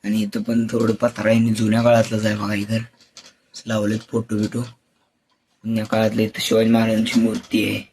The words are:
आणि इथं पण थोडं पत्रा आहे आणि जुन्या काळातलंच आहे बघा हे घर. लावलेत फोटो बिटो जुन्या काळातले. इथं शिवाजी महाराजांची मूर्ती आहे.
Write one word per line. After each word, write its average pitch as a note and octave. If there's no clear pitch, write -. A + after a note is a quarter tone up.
आणि G#2+
इथं G#2
पण A#2
थोडं A2+
पत्रा G#2+
आहे A2+
आणि A2+
जुन्या A2
काळातलंच A2+
आहे G#2+
बघा G#2
हे G2+
घर. A2
लावलेत A2
फोटो A2+
बिटो G#2
जुन्या -
काळातले. A2
इथं -
शिवाजी A2
महाराजांची A2+
मूर्ती A2+
आहे. G#2